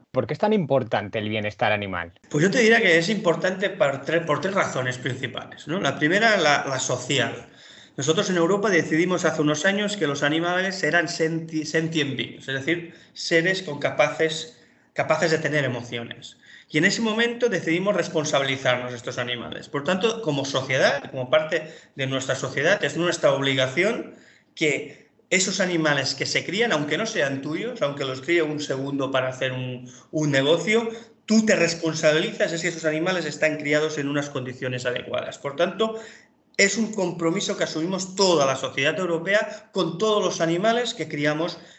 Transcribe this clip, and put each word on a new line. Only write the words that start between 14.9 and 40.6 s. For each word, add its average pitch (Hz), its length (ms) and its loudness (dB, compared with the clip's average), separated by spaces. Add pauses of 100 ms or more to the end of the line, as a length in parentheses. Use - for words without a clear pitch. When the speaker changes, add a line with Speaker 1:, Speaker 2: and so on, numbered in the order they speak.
Speaker 2:
capaces 156 400 2
de 160 60 4
tener 143 260 0
emociones. 120 720 -8 (340)
Y 156 80 0
en 165 80 6
ese 202 160 0
momento 233 480 0
decidimos 180 440 0
responsabilizarnos 135 960 0
de 123 60 -8
estos 120 220 -8
animales. 123 500 -8
Por 139 160 -4
tanto, 190 380 0
como 139 220 -2
sociedad, 139 640 0
como 127 180 -6
parte 156 440 2 (220)
de 135 120 -4
nuestra 135 280 -2
sociedad, 143 480 0
es 147 140 0
nuestra 165 360 2
obligación 135 840 0 (420)
que - 540 -4 (180)
esos 185 320 0
animales 156 540 0
que 147 120 -4
se 135 180 -2
crían, 208 280 0
aunque 147 240 0
no 214 100 -2
sean 139 360 -2
tuyos, 196 400 -6
aunque 143 220 -2
los 131 180 -6
críe 170 200 2
un 151 180 -2
segundo 139 500 -2
para 131 180 0
hacer 131 240 -4
un, 127 400 -8 (180)
un 156 200 0
negocio, 165 580 2 (380)
tú 220 180 6
te 208 100 6
responsabilizas 165 960 2
de 170 80 -4
si 170 100 -2
esos 160 180 -4
animales 160 400 0
están 147 320 0
criados 147 400 0
en 139 100 -2
unas 143 220 -2
condiciones 127 560 -6
adecuadas. 123 520 -4
Por 139 180 -8
tanto, 190 440 0 (560)
es 196 220 4
un 220 140 -2
compromiso 175 680 -2
que 170 60 -2
asumimos 170 520 -4
toda 170 300 4
la 131 100 2
sociedad 139 420 -2
europea 185 720 -2
con 165 280 -2
todos 208 260 2
los 175 160 -2
animales 214 540 2